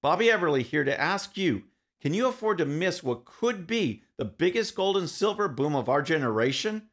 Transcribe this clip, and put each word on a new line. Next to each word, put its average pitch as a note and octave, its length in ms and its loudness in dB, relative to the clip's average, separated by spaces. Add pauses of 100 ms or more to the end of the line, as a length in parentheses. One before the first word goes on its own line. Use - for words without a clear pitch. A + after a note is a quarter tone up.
Bobby F3+ 280 4
Eberle E3+ 340 2
here D3 220 0
to C#3 140 0
ask F#3+ 380 -2
you, D3+ 280 0 (360)
can C#3+ 140 0
you B3 140 2
afford A3 280 -2
to E3 80 0
miss D#3+ 380 -2
what B2 240 -4
could G#3+ 400 -4
be F#3+ 380 -2 (120)
the - 80 -4
biggest F3+ 500 0
gold F#3+ 220 0
and F3+ 100 0
silver G3+ 420 -2
boom C#3 280 -2
of A#2+ 140 -2
our C#3 100 4
generation? C#3 920 0